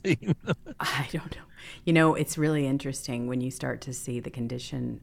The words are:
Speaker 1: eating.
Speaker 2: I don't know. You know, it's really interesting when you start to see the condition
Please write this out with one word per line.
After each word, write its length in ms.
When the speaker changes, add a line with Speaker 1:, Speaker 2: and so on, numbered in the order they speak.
Speaker 1:
eating. 300
Speaker 2:
I 320
don't 240
know. 60
You 80
know, 220
it's 220
really 300
interesting 600
when 140
you 100
start 300
to 120
see 260
the 100
condition 720